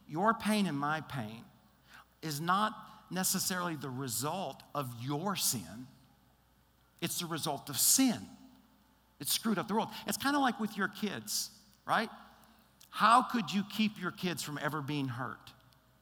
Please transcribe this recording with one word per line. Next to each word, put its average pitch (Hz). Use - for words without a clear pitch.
your 196
pain 208
and 147
my 147
pain 113
is 147
not 190
necessarily 180
the 143
result 135
of 135
your 147
sin. 95
It's -
the 175
result 156
of 139
sin. 170
It 143
screwed 214
up 165
the 190
world. 214
It's 208
kinda 277
like 262
with 214
your 196
kids, 147
right? 190
How 226
could 202
you 196
keep 208
your 175
kids 165
from 147
ever 156
being 143
hurt? 120